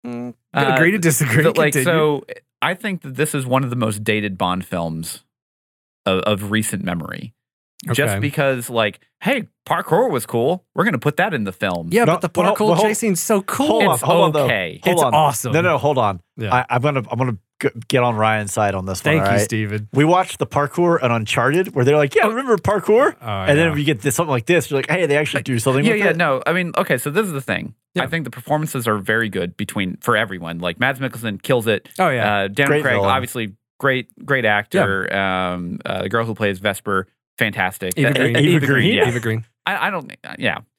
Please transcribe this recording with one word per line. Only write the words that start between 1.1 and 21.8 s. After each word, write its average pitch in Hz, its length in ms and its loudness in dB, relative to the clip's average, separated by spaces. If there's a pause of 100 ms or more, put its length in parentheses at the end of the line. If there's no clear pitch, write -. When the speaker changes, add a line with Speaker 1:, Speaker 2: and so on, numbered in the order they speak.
Speaker 2:
but, 160 120 2
like, 151 140 4
Speaker 1:
Continue. 151 260 2
Speaker 2:
so 151 280 0 (360)
I 160 120 0
think 190 300 -6
that 131 120 -12
this 147 180 -2
is 127 120 -2
one 131 180 2
of 123 60 -4
the 120 80 -4
most 110 260 -2
dated 104 340 -2
Bond 92 280 -2
films 82 580 -6 (840)
of, 95 160 2
of 101 300 -2
recent 107 320 -2
memory. 90 500 -8 (600)
Just 127 60 0 (140)
Speaker 1:
Okay. 98 60 -2
Speaker 2:
because, 135 520 -2
like, 110 280 0 (220)
"Hey, 240 260 -2 (180)
parkour 180 440 0
was 131 160 -2
cool. 135 400 -2 (100)
We're 175 80 0
gonna 196 140 0
put 147 200 -2
that 185 160 0
in 117 100 -4
the 95 100 -6
film." 87 380 -4
Speaker 1:
Yeah, 226 140 4
Speaker 3:
No, 165 80 4
Speaker 1:
but 170 80 -2
the 175 80 -2
Speaker 3:
but 175 160 0
hold, 196 120 2
Speaker 1:
parkour 214 140 2
Speaker 3:
but 165 40 4
hold, 208 120 4
Speaker 1:
chase 214 120 -2
scene's 202 220 0
so 202 200 2
cool. 269 260 -2
Speaker 3:
hold 226 180 2
on, 175 80 4
Speaker 2:
It's 131 100 -2
Speaker 3:
hold 170 220 4
on, 160 80 2
though. 147 120 2
Speaker 2:
okay. 92 380 -2
Speaker 3:
Hold 180 120 2
Speaker 1:
It's 160 80 4
Speaker 3:
on. 123 100 2
Speaker 1:
awesome. 139 400 2
Speaker 3:
No, 160 80 4
no, 170 160 2
hold 143 200 2
on. 101 220 0 (180)
Speaker 1:
Yeah. 110 160 -2
Speaker 3:
I, 123 180 2
I'm 123 100 2
gonna, 135 280 0
I'm 117 100 -4
gonna 123 180 -2 (240)
g-, - 80 0 (180)
get 127 140 2
on 120 140 2
Ryan's 107 360 0
side 104 220 0
on 95 140 -4
this 92 180 -4
one, 147 80 2
Speaker 1:
Thank 160 80 2
you, 98 60 2
Speaker 3:
all 98 100 4
right? 104 40 2
Speaker 1:
Steven. 107 520 -4
Speaker 3:
We 143 120 4
watched 180 340 2
the - 80 -2
parkour 170 540 2
and 120 120 2
Uncharted 127 640 0
where 123 100 2